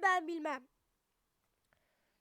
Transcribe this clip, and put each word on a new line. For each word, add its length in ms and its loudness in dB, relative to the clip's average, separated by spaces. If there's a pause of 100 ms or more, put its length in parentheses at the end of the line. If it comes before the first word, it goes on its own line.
ben 260 2
bilmem. 400 -6 (1500)